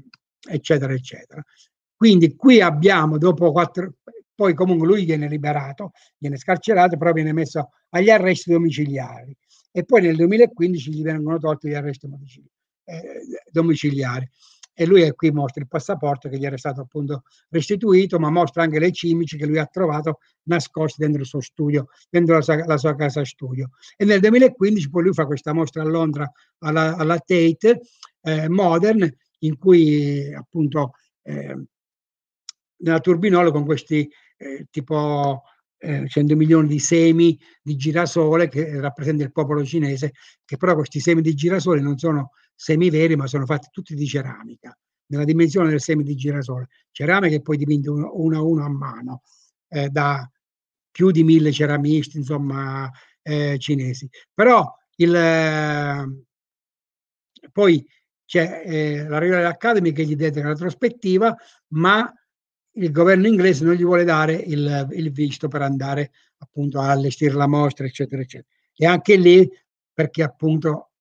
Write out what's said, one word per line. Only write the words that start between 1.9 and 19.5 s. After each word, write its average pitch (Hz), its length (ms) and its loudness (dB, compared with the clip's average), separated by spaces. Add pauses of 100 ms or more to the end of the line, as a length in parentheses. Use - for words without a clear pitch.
Quindi 180 400 6
qui 247 260 8
abbiamo, 160 560 2
dopo 165 340 2
quattro, 175 440 -2 (400)
poi 196 180 2
comunque 170 320 0
lui 190 200 2
viene 151 240 -2
liberato, 147 640 -8 (240)
viene 143 180 -8
scarcerato, 180 600 0
però 165 160 0
viene 156 180 -2
messo 156 380 -4 (220)
agli 185 180 2
arresti 185 420 2
domiciliari. 139 800 -2 (380)
E 180 140 -6
poi 226 160 4
nel 165 160 2
duemilaquindici 170 760 2
gli 151 100 -8
vengono 156 360 -4
tolti 151 300 -6
gli 147 40 -6
arresti 143 360 -10
domicili-, 139 420 -20 (320)
eh, - 380 -16 (280)
domiciliari. 139 800 -2 (500)
E 170 80 -2
lui 180 180 6
è 156 120 0
qui, 160 160 0
mostra 143 300 -4
il 131 80 -14
passaporto 151 580 -6
che 135 100 -10
gli 135 60 -8
era 139 140 -8
stato 135 240 -10
appunto 139 420 -10 (240)
restituito, 185 720 2
ma 156 100 0
mostra 170 340 0
anche 156 140 -2
le 170 140 2
cimici 165 460 -4
che 147 80 -6
lui 151 120 -2